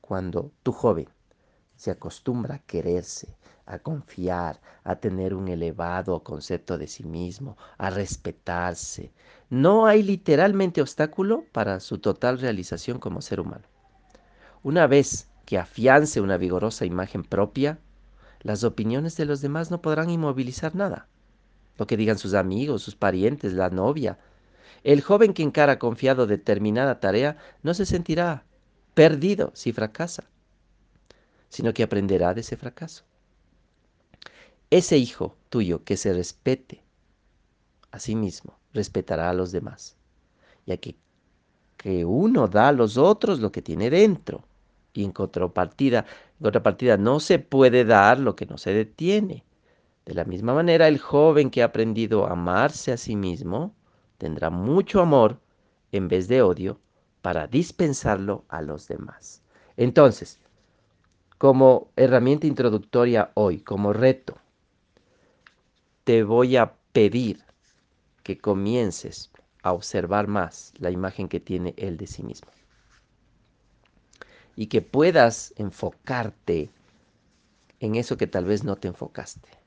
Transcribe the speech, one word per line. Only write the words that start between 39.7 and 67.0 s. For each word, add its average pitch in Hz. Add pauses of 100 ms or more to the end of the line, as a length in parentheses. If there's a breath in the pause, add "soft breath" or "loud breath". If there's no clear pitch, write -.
ya 90
que, - (840)
que 92
uno 143
da 104
a -
los 117
otros 190
lo 104
que -
tiene 87
dentro, 190 (500)
y 104
en 98
contrapartida, 92 (340 loud breath)
en -
contrapartida 113
no 120
se 165
puede 131
dar 107
lo 123
que -
no -
se -
detiene. 170 (600)
De 85
la 87
misma 101
manera, 165
el 147
joven 147
que 123
ha 117
aprendido 110
a 98
amarse 90
a 120
sí 117
mismo 95 (420)
tendrá 80
mucho 139
amor 135 (500)
en 98
vez 92
de 127
odio 92 (420)
para 85
dispensarlo 127
a 82
los 76
demás. - (340 soft breath)
Entonces, - (960)
como 131
herramienta 131
introductoria 117
hoy, 98
como 101
reto, 127 (1700 soft breath)
te 113
voy 123
a 117 (180)
pedir 110 (800)